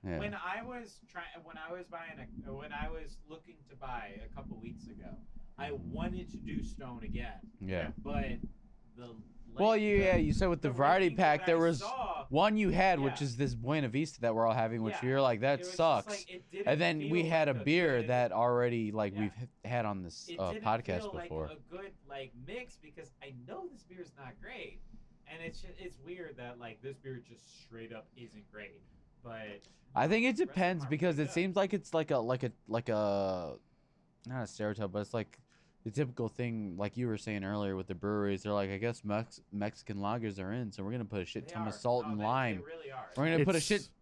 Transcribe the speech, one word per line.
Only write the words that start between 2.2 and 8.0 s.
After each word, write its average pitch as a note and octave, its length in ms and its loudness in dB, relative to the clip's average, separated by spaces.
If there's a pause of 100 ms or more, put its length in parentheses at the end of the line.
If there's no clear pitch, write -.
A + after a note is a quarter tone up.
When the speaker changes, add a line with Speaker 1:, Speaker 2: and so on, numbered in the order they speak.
Speaker 2:
a, C3+ 60 -10
when D3 200 -12
I D3 180 -4
was - 280 -10 (100)
looking D#3+ 280 -18 (140)
to C3 60 -20
buy A2+ 480 -10
a - 100 -14
couple - 260 -12
weeks - 280 -12
ago, - 200 -16 (500)
I C#3+ 140 -6
wanted - 580 -4
to - 60 -12
do - 260 -4
Stone B2 420 -8
again. - 360 -6 (200)
Speaker 1:
Yeah. F#2 280 -2 (140)